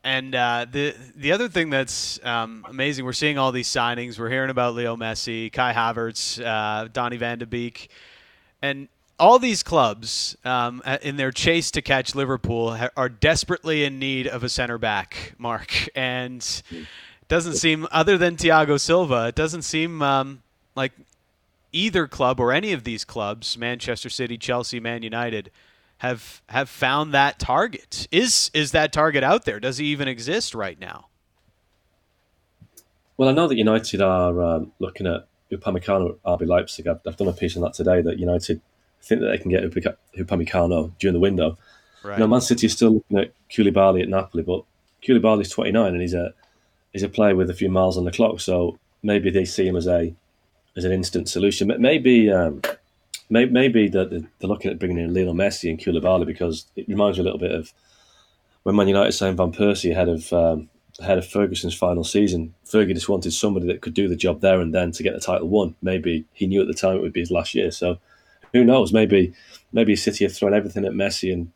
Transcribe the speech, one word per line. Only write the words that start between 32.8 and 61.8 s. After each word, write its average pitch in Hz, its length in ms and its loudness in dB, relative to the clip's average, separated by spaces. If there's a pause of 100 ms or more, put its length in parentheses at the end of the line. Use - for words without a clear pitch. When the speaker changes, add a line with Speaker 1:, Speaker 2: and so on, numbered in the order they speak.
Speaker 2:
Well, 131 120 4
I 131 40 6
know 165 160 4
that 131 80 2
United 110 460 2
are, 90 400 2
um, 82 380 -2
looking 95 260 -6
at 85 200 -4 (240)
Upamecano 95 600 -2
at - 140 -14
R 90 120 0
B 85 80 -4
Leipzig. 87 420 0
I've, 98 200 -4
I've 92 100 -10
done 98 120 0
a 90 40 0
piece 90 240 -4
on 87 60 -2
that - 120 -4
today, 90 280 4
that - 160 -2
United 90 420 -2 (400)
think - 200 0
that 104 80 0
they 104 100 0
can 90 120 -6
get 90 120 2
Upica-, 90 340 -4 (220)
Upamecano 85 800 0
during 95 160 0
the 85 60 2
window. 170 360 2 (460)
Speaker 1:
Right. 101 160 -6
Speaker 2:
Now, 110 80 4
Man 123 140 4
City 117 260 0
is 104 60 2
still 113 220 4
looking 101 240 0
at - 140 -2 (180)
Koulibaly 98 520 4
at 92 60 -4
Napoli, 95 340 -2
but 90 220 -4 (380)
Koulibaly's 107 480 4
twenty-nine 101 420 0
and 87 80 -2
he's 90 140 -2
a, 87 200 -4 (580)
he's 98 100 -4
a 98 60 -2
player 101 280 4
with 92 140 2
a 90 40 -6
few 95 160 -2
miles 92 260 2
on 90 80 -2
the 87 60 -2
clock, 113 300 0
so 90 380 -2 (240)
maybe 101 280 0
they 92 140 2
see 92 240 -2
him 90 80 0
as 85 100 -2
a, 85 280 0 (640)
as 90 80 -6
an 92 80 0
instant 90 360 -2
solution. 98 400 2
But - 120 -2
maybe, 123 500 6
um, 82 320 2 (680)
may-, 117 140 6
maybe 120 440 4
that 92 220 0
they're, 87 120 -6 (160)
they're 92 100 -6
looking 101 220 -4
at 82 80 -8
bringing 90 200 -2
in 85 160 -2
Lionel 90 200 0
Messi 92 360 0
and 80 80 -4
Koulibaly, 87 480 2
because 82 480 -6
it - 140 -10
reminds 101 300 2
me 92 40 0
a - 20 0
little - 140 -2
bit 90 140 -2
of 80 200 -6 (920)
when 98 100 0
Man 101 140 4
United 98 240 4
signed 95 240 0
Van 87 160 2
Persie 98 400 2
ahead 90 160 2
of, 82 240 -2
um, 82 380 2 (300)
ahead 95 180 2
of 92 80 -4
Ferguson's 92 480 -2
final 87 300 -2